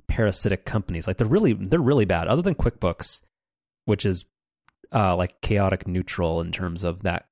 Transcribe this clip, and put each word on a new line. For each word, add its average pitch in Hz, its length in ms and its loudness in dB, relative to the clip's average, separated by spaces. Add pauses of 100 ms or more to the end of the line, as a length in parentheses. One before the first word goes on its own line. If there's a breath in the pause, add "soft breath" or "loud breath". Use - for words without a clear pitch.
parasitic 101 560 0
companies. 92 420 -4
Like, 95 100 -2
they're 113 100 2
really, 147 280 4
they're 98 260 0
really 131 240 4
bad. 85 240 0
Other 139 140 2
than 180 120 0
QuickBooks, - 680 -2 (600)
which 104 220 0
is, 92 180 -2 (680)
uh, 98 240 2
like, 90 240 -2
chaotic 98 480 0
neutral 85 520 -2
in 85 120 -6
terms 90 320 -6
of 87 180 -4
that 90 300 -4